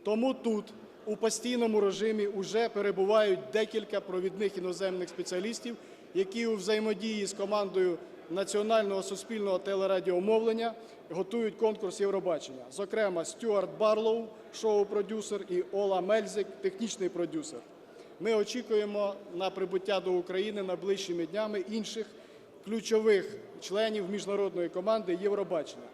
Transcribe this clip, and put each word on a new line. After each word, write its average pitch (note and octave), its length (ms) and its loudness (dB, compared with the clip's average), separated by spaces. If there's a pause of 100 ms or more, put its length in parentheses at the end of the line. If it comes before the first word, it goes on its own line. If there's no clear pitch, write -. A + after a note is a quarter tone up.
Тому A3+ 300 2
тут, G#3+ 320 0 (400)
у G#3+ 100 -2
постійному A3+ 680 2
режимі, G#3 460 2
уже G3+ 420 0
перебувають G3+ 680 4 (140)
декілька G#3+ 480 0
провідних F#3+ 560 -2
іноземних F3+ 520 -2
спеціалістів, G#3+ 680 -4 (380)
які G3 340 0
у A3 80 2
взаємодії G#3+ 720 0
з F#3+ 80 -6
командою G3 640 2 (320)
Національного G3+ 760 2
суспільного G3 560 -2
телерадіомовлення G3 1120 2 (360)
готують F#3+ 460 -2
конкурс G#3 460 0
Євробачення. E3+ 680 -2
Зокрема, F#3+ 540 0
Стюарт G3 440 0 (100)
Барлоу, A3 460 4 (280)
шоу-продюсер, G#3 960 0
і F3+ 220 0
Ола G3 300 2
Мельзик, G3 460 2 (140)
технічний F#3+ 480 -2
продюсер. D#3 500 -4 (600)
Ми G#3+ 140 2
очікуємо G#3 800 0 (220)
на F#3 140 0
прибуття F#3+ 500 0
до F#3 120 -2
України F#3+ 520 0
найближчими F3+ 640 -2
днями G#3 460 -2
інших G#3+ 360 -4 (580)
ключових A3 720 4 (260)
членів G#3 480 0
міжнародної F#3+ 600 0
команди F#3 520 0
Євробачення. F3 720 -2